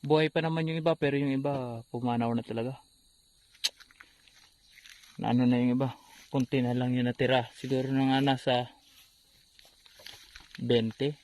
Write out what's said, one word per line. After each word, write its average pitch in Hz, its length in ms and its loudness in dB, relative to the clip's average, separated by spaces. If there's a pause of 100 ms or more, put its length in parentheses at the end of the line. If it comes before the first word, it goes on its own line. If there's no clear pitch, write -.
Buhay 156 320 2
pa 165 80 0
naman 160 260 0
yung 160 140 -2
iba, 160 160 2
pero 143 240 2
yung 143 100 0
iba, 135 600 -4
pumanaw 120 400 0
na 117 80 0
talaga. 113 400 -6 (2500)
Na 117 160 0
ano 123 80 4
na 123 160 4
yung 123 160 2
iba. 131 160 -2 (420)
Kunti 135 240 0
na 123 160 0
lang 123 220 0
yung 123 100 0
natira. 123 480 0
Siguro 131 380 -4
na 135 180 2
nga 135 80 2
nasa 135 360 0 (2000)
twenty. 120 640 0